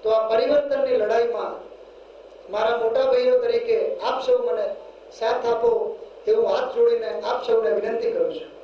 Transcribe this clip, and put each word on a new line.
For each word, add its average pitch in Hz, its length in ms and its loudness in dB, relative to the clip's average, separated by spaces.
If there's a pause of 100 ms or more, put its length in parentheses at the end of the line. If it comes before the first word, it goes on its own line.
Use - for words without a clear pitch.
તો 214 80 0
આ 220 180 0
પરિવર્તનની 269 680 0
લડાઈમાં 226 580 -2 (960)
મારા 220 260 0
મોટા 233 300 2
ભાઈઓ 247 320 4
તરીકે 233 600 0
આપ 262 240 -4
સૌ 247 160 2
મને 226 360 -2 (380)
સાથ 233 340 -2
આપો, 226 500 0 (300)
એવું 226 200 4
હાથ 254 280 -2
જોડીને 233 460 0
આપ 240 240 -4
સૌને 226 260 2
વિનંતી - 420 -2
કરું - 220 -2
છું. - 160 -12 (140)